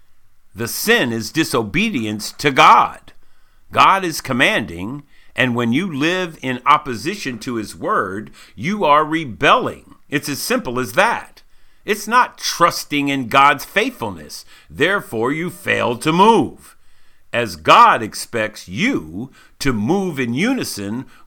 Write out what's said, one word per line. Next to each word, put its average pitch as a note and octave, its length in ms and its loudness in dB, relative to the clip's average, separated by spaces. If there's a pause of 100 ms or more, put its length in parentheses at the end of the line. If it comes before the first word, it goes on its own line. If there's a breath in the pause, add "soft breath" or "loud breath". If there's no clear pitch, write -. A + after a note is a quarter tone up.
(560)
The A2+ 120 -6
sin G3+ 440 0
is A2+ 200 -6
disobedience A#2+ 1000 -2
to - 160 -4
God. D#3 640 4 (580)
God E3 320 4
is D#3+ 180 -6
commanding, B2+ 840 -2 (320 soft breath)
and A#2+ 200 0
when A#2 180 0
you F3+ 180 0
live E3 500 -2
in B2+ 240 -6
opposition C#3+ 720 -2
to B2 160 -8
his G#2+ 200 -8
word, G#2+ 560 -4 (240 loud breath)
you F3+ 300 -2
are D3 180 6
rebelling. D3+ 920 0 (140)
It's C#3+ 200 -4
as C#3 120 -8
simple C3 380 -4
as B2+ 140 -6
that. - 500 -2 (400)
It's G#3+ 240 -4
not A#3 300 2
trusting - 720 -2
in C3+ 180 -4
God's C3+ 380 4
faithfulness. A2+ 800 -6 (240 soft breath)
Therefore, C3+ 640 -2
you E3 160 -6
fail A2 480 -2
to D#3 160 -2
move, F#3 640 2 (560)
as A2 240 -4
God E3+ 440 6
expects G#2+ 680 -6
you C3 640 -4 (280 soft breath)
to C3+ 140 2
move D3+ 460 0
in A#2+ 140 -2
unison C3+ 720 -4 (220 soft breath)